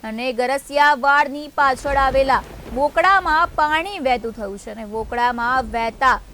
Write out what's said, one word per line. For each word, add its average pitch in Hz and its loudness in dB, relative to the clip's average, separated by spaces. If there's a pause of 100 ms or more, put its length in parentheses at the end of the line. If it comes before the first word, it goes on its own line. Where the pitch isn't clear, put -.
અને 233 -6
ગરસિયાવાડની 277 2
પાછળ 277 0
આવેલા 269 2 (320)
વોકડામાં 330 2
પાણી 330 -2
વહેતું 247 -2
થયું 202 -10
છે 226 -16
અને 214 -12
વોકડામાં 240 -2
વહેતા 226 0 (140)